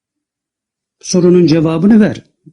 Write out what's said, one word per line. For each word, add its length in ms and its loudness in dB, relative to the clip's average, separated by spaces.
Sorunun 460 0
cevabını 520 0
ver. 240 -2